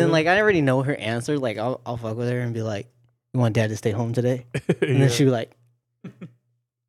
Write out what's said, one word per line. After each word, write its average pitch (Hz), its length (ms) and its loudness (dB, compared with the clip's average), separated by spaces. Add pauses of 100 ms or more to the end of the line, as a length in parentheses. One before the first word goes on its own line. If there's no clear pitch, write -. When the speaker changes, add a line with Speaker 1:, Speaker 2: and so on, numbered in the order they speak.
Speaker 1:
then, 170 100 4
Speaker 2:
like 160 160 2
Speaker 1:
like, 185 100 4
I - 20 2
already 208 220 4
know 131 220 2
her 139 120 -2
answer. 120 440 -4
Like, 113 180 -4
I'll, 123 260 -4
I'll 120 140 -8
fuck 110 180 -6
with 120 140 -4
her 123 120 -2
and 120 120 -4
be 113 80 -4
like, 107 260 -6 (460)
"You 127 60 0
want 113 160 2
dad 110 140 2
to 107 60 -6
stay - 140 -2
home 117 240 -2
today?" 123 320 -2 (120)
Speaker 2:
<laughs> - 100 -10
Speaker 1:
And - 140 0
Speaker 2:
Yeah. 139 180 0
Speaker 1:
then 135 100 6
she'll 135 180 2
be 127 40 4
like, 117 240 -4 (480)
<laughs> 131 80 -16 (760)